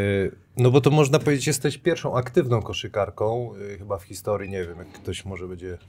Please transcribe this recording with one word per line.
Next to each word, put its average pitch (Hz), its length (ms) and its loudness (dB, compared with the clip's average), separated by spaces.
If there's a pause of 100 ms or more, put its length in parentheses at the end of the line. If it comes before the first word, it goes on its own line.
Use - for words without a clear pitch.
(560)
no 127 140 6
bo 139 100 8
to 135 100 4
można 151 280 6
powiedzieć, 143 280 2
jesteś 151 320 0
pierwszą 156 380 -2
aktywną 123 460 2
koszykarką, 107 880 -4 (220)
e, 95 40 -14
chyba 101 200 -6
w 92 40 -16
historii, 98 480 -6
nie 92 160 -4
wiem, 85 120 -14
jak - 140 -16
ktoś - 320 -10
może 92 240 -10
będzie 90 300 -10 (100)